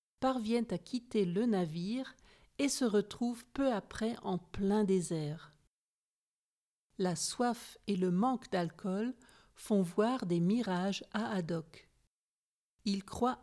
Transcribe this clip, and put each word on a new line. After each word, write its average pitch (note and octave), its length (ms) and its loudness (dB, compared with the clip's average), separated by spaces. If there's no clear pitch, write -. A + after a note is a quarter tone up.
parviennent A#3+ 520 0
à F3 80 -2
quitter A3+ 460 -2
le F3+ 220 0
navire F#3 720 -2
et C#4+ 100 4
se C4+ 160 0
retrouvent A3 680 0
peu C4+ 200 2
après A3 500 -4
en F#3+ 160 -2
plein G3+ 440 0
désert. E3 720 0
La F3+ 160 2
soif - 720 -2
et G3+ 100 0
le F#3 140 2
manque A#3 400 0
d'alcool G3 640 -2
font G3+ 280 2
voir A3 440 0
des E3+ 140 2
mirages F#3+ 720 0
à A3 180 -2
Haddock. E3+ 580 -4
Il G3 200 0
croit - 380 -2